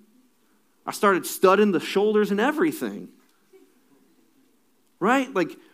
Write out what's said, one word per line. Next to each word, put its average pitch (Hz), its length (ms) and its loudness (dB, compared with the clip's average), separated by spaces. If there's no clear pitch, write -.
I - 40 -10
started 196 360 0
studding 202 440 4
the 156 80 0
shoulders 208 520 0
and 202 80 -2
everything," 180 720 -4
right? 247 320 0
Like, 175 240 -4